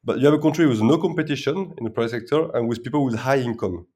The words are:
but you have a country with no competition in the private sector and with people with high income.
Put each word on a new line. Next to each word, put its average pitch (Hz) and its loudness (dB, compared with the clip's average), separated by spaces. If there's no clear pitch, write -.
but 113 -2
you 131 4
have 147 6
a 151 2
country 156 2
with 110 2
no 143 4
competition 160 -4
in 117 -8
the 110 -4
private 117 -2
sector 123 -2
and 117 0
with 117 -4
people 139 -2
with 117 0
high 131 0
income. 110 -4